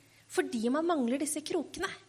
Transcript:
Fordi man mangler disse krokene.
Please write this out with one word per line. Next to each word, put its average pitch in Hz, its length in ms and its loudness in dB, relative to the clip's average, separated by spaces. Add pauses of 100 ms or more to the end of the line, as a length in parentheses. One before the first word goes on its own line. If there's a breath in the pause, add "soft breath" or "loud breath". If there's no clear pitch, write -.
(300 soft breath)
Fordi 240 400 0
man 311 160 2
mangler 277 360 2
disse 294 240 -2
krokene. 349 440 -2 (180)